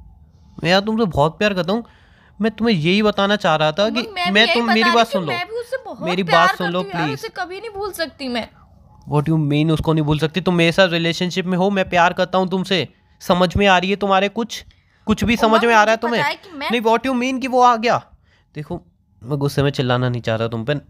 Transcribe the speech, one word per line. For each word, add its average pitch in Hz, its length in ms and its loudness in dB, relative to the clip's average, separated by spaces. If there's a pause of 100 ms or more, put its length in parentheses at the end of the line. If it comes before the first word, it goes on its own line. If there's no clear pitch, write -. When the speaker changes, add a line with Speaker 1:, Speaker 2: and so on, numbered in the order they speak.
(640)
Speaker 1:
मैं 156 60 0
यार 190 100 6
तुमसे 220 260 0
बहुत 151 320 0
प्यार 208 160 0
करता 180 200 -2
हूँ। 233 100 -2 (580)
मैं 220 100 0
तुम्हें 220 240 0
यही 180 280 2
बताना 202 320 2
चाह 175 200 0
रहा 156 160 0
था 196 180 0
कि 226 100 -4
Speaker 2:
उमंग, 440 140 -8
मैं 359 120 -4
भी 349 60 0
Speaker 1:
मैं 208 140 4
Speaker 2:
यही 330 80 0
Speaker 1:
तुम 240 120 0
Speaker 2:
बता - 80 0
Speaker 1:
मेरी 220 100 2
Speaker 2:
रही 349 120 2
Speaker 1:
बात 226 120 4
Speaker 2:
कि - 60 -8
Speaker 1:
सुन 190 80 -2
लो। 160 60 -6
Speaker 2:
मैं 139 180 -6
भी 453 140 -8
उससे 508 260 -8
बहुत 311 160 -14
Speaker 1:
मेरी 180 220 -4
Speaker 2:
प्यार 170 240 4
Speaker 1:
बात 190 100 0
सुन 180 100 -4
लो, 175 160 -4
Speaker 2:
करती - 80 -10
हूँ 170 80 -6
यार, 170 80 -2
Speaker 1:
प्लीज। 139 120 -6
Speaker 2:
उसे - 100 -10
कभी 370 320 -10
नहीं 453 80 -12
भूल 403 220 -8
सकती 320 360 -8
मैं। 240 220 -8 (640)
Speaker 1:
What 147 180 0
you 160 100 2
mean 151 320 2
उसको 160 220 0
नहीं 156 120 0
भूल 151 140 0
सकती? 160 220 -2
तुम 180 120 0
मेरे 170 180 4
साथ 185 180 4
रिलेशनशिप 170 560 -2
में 185 120 -2
हो, 185 120 2
मैं 190 200 -2
प्यार 175 240 2
करता 180 240 -2
हूँ 190 100 0
तुमसे, 185 400 -2 (320)
समझ 180 380 0
में 202 100 2
आ 185 100 6
रही 180 120 0
है 202 60 0
तुम्हारे 196 340 2
कुछ? 226 360 -8 (400)
कुछ - 180 -2
भी 220 140 0
समझ 226 220 4
Speaker 2:
उमंग, 233 40 4
Speaker 1:
में 233 120 4
आ 214 80 6
रहा 220 120 4
है - 20 -4
Speaker 2:
मुझे - 0 -
पता 233 100 -4
Speaker 1:
तुम्हें? 233 160 0
Speaker 2:
है 311 120 -2
कि 339 220 -18
मैं 277 140 -6
Speaker 1:
नहीं, 240 100 0
what 226 220 2
you 262 120 -2
mean 247 260 -2
कि 262 60 -6
वो 247 140 2
आ 247 140 6
गया? 214 300 0 (500)
देखो, 151 260 -10 (420)
मैं 139 160 -4
गुस्से 139 240 0
में 143 80 2
चिल्लाना 127 380 0
नहीं 120 120 -4
चाह 113 140 -2
रहा 113 120 -2
तुम 113 180 -6
पे, 147 100 -2 (140)